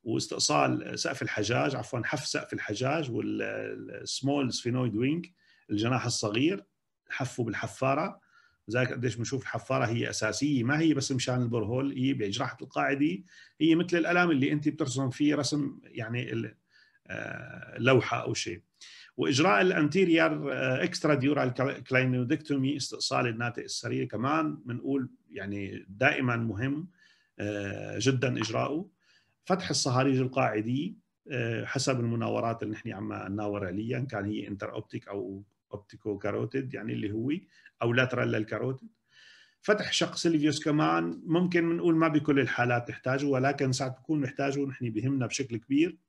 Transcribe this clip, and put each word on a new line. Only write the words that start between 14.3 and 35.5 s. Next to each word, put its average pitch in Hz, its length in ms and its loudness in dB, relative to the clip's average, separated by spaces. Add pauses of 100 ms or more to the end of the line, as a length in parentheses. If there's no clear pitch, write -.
اللي 143 200 4
أنت 151 180 2
بترسم 135 400 0
فيه 147 260 2
رسم 147 480 -2
يعني 120 500 -6
ال-، 113 220 -4 (520)
آه، - 720 -10
لوحة 120 420 4
أو 117 120 -2
شيء. 98 280 -6 (560)
وإجراء 160 440 4
الانتيريور، 160 920 4
آه، 131 300 0
اكسترا 165 300 0
ديورال 131 400 2
كلا-، 135 260 0
كلاينودكتومي، 131 960 0
استئصال 131 500 -2
الناتئ 117 380 -4
السريع 123 400 -4
كمان 151 600 -2
بنقول 131 440 -2 (220)
يعني 101 580 -8
دائمًا 127 460 2
مهم، 123 520 -2 (520)
آه، 101 640 -6
جدًا 123 400 2
إجراؤه. 127 480 -2 (560)
فتح 180 240 -2
الصهاريج 135 500 2
القاعدية، 127 720 0 (380)
آه، 117 340 -2
حسب 131 340 0
المناورات 113 640 0
اللي 107 100 -4
نحن 113 180 -8
عم 107 220 -8
نناور 101 520 -4
عليها، 110 320 -4
إن 127 80 -2
كان 101 200 -4
هي 104 220 -4
انتر 104 260 -8
أوبتيك 113 340 -10
أو 101 360 -8 (300)